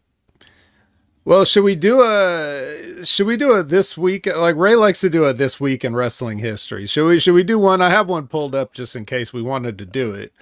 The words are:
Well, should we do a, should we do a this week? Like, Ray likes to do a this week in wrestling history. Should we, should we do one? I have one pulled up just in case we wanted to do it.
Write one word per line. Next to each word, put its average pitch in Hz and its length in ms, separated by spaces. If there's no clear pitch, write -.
Well, 180 200
should - 180
we 202 140
do 226 260
a, 165 1000
should 196 240
we 233 80
do 269 160
a 196 100
this 175 340
week? 185 300
Like, 170 300
Ray 196 180
likes 214 280
to 185 80
do 156 140
a 135 80
this 127 280
week 135 240
in 117 100
wrestling 120 440
history. 104 480
Should 151 200
we, 170 140
should 180 140
we 180 100
do 214 160
one? 190 200
I 180 100
have 196 180
one 160 180
pulled 143 300
up 131 160
just 123 240
in 107 80
case 123 280
we 123 80
wanted 120 380
to 101 80
do 113 260
it. 101 300